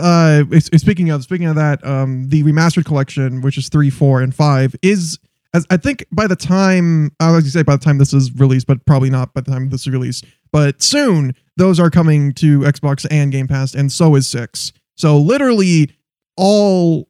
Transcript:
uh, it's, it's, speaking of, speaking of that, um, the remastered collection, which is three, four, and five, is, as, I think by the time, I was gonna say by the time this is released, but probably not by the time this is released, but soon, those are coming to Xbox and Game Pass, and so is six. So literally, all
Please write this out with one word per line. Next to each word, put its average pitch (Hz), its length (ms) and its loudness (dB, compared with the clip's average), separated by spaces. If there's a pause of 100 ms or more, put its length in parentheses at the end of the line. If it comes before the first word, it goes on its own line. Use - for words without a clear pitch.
uh, 165 480 4
it's, 160 220 2
it's, 160 100 2
speaking 175 280 0
of, 147 120 -4
speaking 175 240 -6
of 156 80 -2
that, 151 320 -2
um, 131 420 -4
the 151 140 2
remastered 156 420 2
collection, 135 560 -4
which 135 160 -4
is 135 120 -8
three, 147 200 2
four, 135 320 2
and 131 140 -2
five, 135 480 0
is, 175 340 0 (380)
as, 170 160 0
I 185 60 2
think 262 340 -4
by 170 160 -2
the 185 80 -2
time, 175 840 0
I 165 100 2
was 165 140 4
gonna 135 80 -2
say 151 100 0
by 143 140 2
the 131 80 -10
time 143 140 2
this 139 140 2
is 131 220 0
released, 131 320 0
but 135 180 -2
probably 135 260 2
not 131 220 -4
by 139 100 -8
the 127 100 -8
time 131 180 -6
this 131 120 -8
is - 80 -8
released, 127 340 -6 (260)
but 147 320 0
soon, 175 540 0 (200)
those 180 220 4
are 170 100 4
coming 151 460 2
to 147 260 2
Xbox 139 520 -2
and 143 180 0
Game 135 160 -4
Pass, 135 300 -4
and 139 160 -2
so 160 240 4
is 135 100 0
six. - 460 -10 (240)
So 151 220 2
literally, 190 720 0 (440)
all 190 720 0